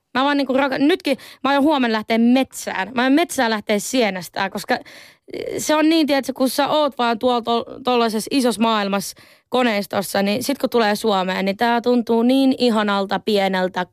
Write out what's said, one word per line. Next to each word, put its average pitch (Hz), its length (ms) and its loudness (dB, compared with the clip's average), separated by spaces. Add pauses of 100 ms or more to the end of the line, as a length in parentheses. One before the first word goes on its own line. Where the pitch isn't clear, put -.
(140)
Mä 254 100 0
vaan 285 120 0
niinku 269 160 -2
raka-, 269 260 0
nytkin 294 400 0 (260)
mä 262 60 0
aion 285 120 2
huomenna 269 300 2
lähteä 220 260 -2
metsään. 233 760 0
Mä 240 80 0
aion 262 100 2
metsään 262 380 0
lähteä 214 280 -2
sienestään, 196 720 -2
koska 233 280 -4 (800)
se 294 160 0
on 311 140 4
niin, 320 180 4
tiedätkö, 277 260 0
kun 262 180 0
sä 277 180 0
oot 294 300 0
vaan 233 200 0
tuolla 240 240 0
to-, 233 240 -2 (180)
tollaisessa 233 460 0
isossa 240 320 0
maailmassa 202 540 0 (320)
koneistossa, 202 760 0
niin 208 200 -2
sit 262 160 -2
kun 254 120 -2
tulee 214 260 2
Suomeen, 190 480 -2
niin 196 120 -2
tää 240 240 0
tuntuu 233 420 0
niin 262 360 4
ihanalta, 202 600 0
pieneltä, 190 760 -2